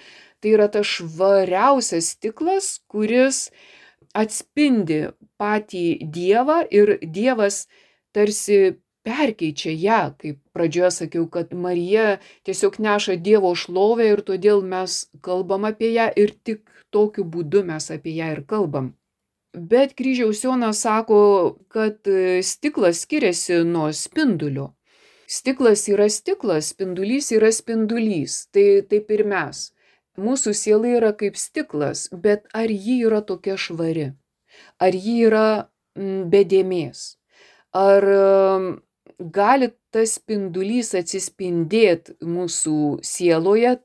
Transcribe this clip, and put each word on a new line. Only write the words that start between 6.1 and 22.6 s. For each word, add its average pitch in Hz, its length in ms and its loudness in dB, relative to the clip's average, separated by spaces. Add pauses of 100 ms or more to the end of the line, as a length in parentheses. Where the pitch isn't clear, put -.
ir 208 340 4
Dievas 202 680 -2 (500)
tarsi 208 640 2 (260)
perkeičia 214 680 -4
ją, 196 300 0 (160)
kaip 151 220 -12 (140)
pradžioje 175 380 0
sakiau, 170 360 -6
kad 170 260 -8
Marija 180 680 0 (260)
tiesiog 196 340 -2
neša 208 360 0
Dievo 185 400 2
šlovę 214 540 0
ir 208 160 2
todėl 202 360 2
mes 185 440 -6 (160)
kalbam 190 480 -4
apie 226 260 -2
ją 226 200 0
ir 208 180 2 (100)
tik 214 220 -8 (280)
tokiu 208 300 0
būdu 170 420 -2
mes 156 260 -10
apie 160 260 -10
ją 160 180 -4
ir 147 100 -10
kalbam. 147 480 -4 (600)
Bet 240 440 2
kryžiaus 247 460 -2
Jonas 240 420 -2
sako, 208 720 4 (100)
kad, 220 400 -4
e, 185 360 2
stiklas 190 580 0